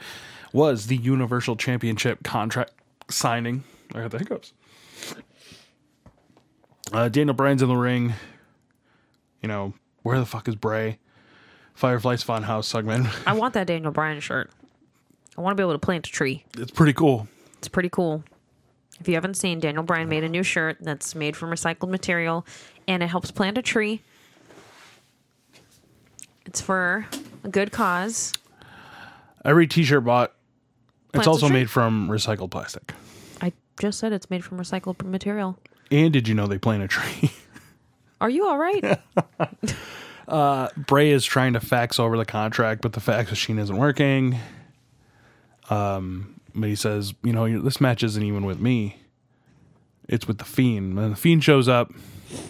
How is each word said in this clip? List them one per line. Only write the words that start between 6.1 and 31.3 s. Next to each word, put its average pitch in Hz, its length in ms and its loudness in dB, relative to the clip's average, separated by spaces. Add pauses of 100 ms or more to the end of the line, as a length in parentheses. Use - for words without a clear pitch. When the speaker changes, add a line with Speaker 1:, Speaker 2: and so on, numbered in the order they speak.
Speaker 1:
Uh, 117 180 2
Daniel 143 260 2
Bryan's 135 260 2
in 131 80 4
the 127 60 2
ring. 123 380 0 (1300)
You 113 80 -6
know, 101 240 -6 (300)
where 123 160 2
the 123 60 0
fuck - 220 -10
is 113 80 -2
Bray? 110 440 -4 (760)
Firefly's 123 480 0
Funhouse 110 420 -4
segment. 113 420 0 (100)
<laughs> - 100 -4
Speaker 2:
I 196 60 2
want 226 220 0
that 190 120 0
Daniel 160 240 -2
Bryan 151 280 -2
shirt. - 300 -6 (880)
I 170 40 -10
wanna 190 140 -2
be 196 80 0
able 175 100 2
to 143 60 -2
plant 175 280 -2
a - 40 -10
tree. 135 320 -2 (140)
Speaker 1:
It's 117 140 -8
pretty 151 220 6
cool. 127 340 2 (300)
Speaker 2:
It's - 100 -16
pretty 180 220 -2
cool. 156 340 -2 (760)
If 170 80 -6
you 180 80 2
haven't 185 200 -2
seen, 175 240 -2
Daniel 156 240 -2
Bryan 165 240 0
made 156 160 0
a 160 60 -2
new 175 140 0
shirt 160 380 -2
that's 156 340 -8
made 151 200 -4
from 165 140 -10
recycled 170 400 -4
material, 170 560 -2 (420)
and 185 140 0
it 175 60 -2
helps 175 240 -4
plant 202 260 -2
a 254 60 -4
tree. 214 380 -2 (2500)
It's - 160 -10
for 185 460 -2 (360)
a 202 60 -8
good 202 220 0
cause. 202 640 -2 (1080)
Speaker 1:
Every 160 240 8
t-shirt 143 380 4
bought, 120 280 2 (720)
it's - 60 -20 (120)
Speaker 2:
Plants - 40 6
a - 40 8